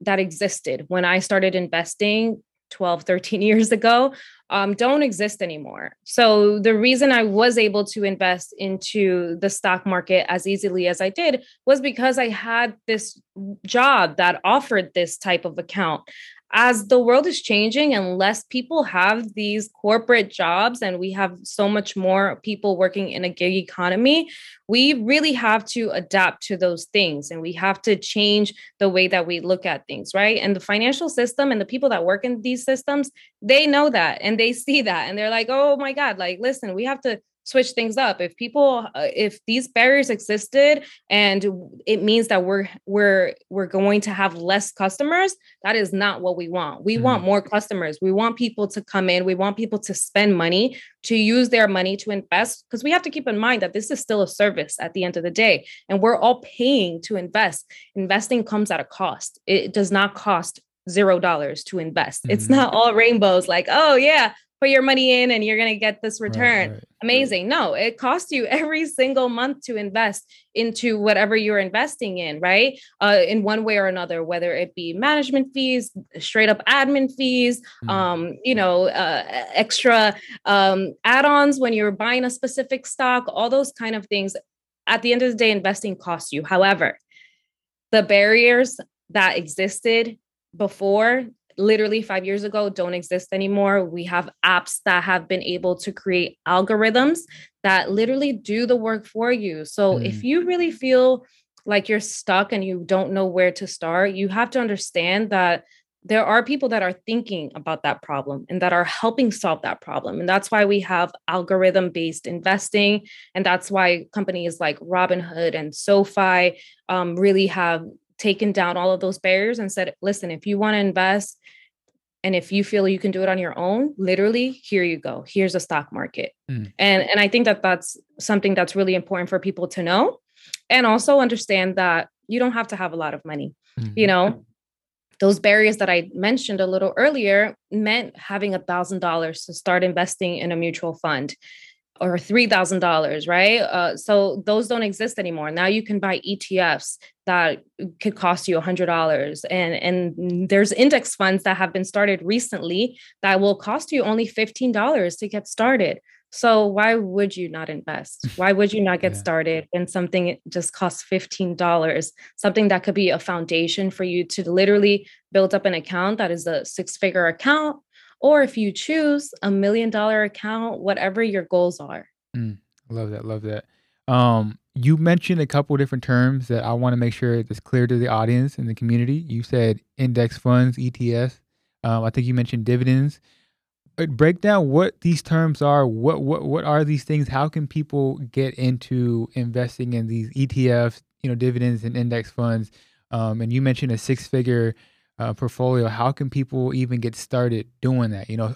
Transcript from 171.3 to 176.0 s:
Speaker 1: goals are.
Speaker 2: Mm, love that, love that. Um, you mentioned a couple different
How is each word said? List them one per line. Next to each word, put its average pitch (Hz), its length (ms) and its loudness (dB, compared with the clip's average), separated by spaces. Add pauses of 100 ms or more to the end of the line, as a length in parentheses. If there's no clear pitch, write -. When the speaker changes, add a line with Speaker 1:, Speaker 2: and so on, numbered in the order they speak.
Speaker 1:
goals 175 380 0
are. 135 260 -14 (300)
Speaker 2:
Mm, 110 220 -6 (300)
love 113 220 -8
that, 107 140 -10
love 110 180 -8
that. 107 220 -8 (420)
Um, 117 500 2 (200)
you 131 200 2
mentioned 170 440 2
a 147 60 0
couple 143 320 0
different 135 260 -2